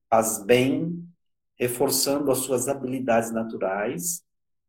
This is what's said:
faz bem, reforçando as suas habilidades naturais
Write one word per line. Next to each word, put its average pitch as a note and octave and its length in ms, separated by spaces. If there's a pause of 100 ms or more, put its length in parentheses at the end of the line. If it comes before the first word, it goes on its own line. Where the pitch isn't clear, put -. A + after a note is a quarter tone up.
faz A2 360
bem, C3 580 (540)
reforçando C#3 760
as B2+ 80
suas B2+ 280
habilidades B2+ 640
naturais A2+ 920 (460)